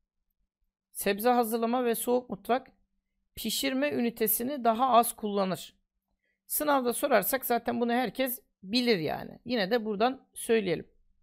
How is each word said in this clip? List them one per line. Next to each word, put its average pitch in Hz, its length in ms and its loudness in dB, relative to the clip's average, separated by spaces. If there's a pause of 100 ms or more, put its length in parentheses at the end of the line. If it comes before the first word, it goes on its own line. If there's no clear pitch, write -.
(920)
sebze 202 380 0
hazırlama 240 540 0
ve 233 100 0
soğuk 247 360 -2
mutfak 240 420 -2 (640)
pişirme 269 560 -2
ünitesini 233 760 -2
daha 233 240 2
az 233 280 4
kullanır. 202 600 -4 (720)
Sınavda 277 460 2
sorarsak 262 540 2
zaten 240 340 0
bunu 233 120 0
herkes 254 480 -2 (220)
bilir 233 360 2
yani. - 460 -6
Yine 214 260 -2
de 233 140 0
buradan 220 500 0
söyleyelim. 202 600 0 (260)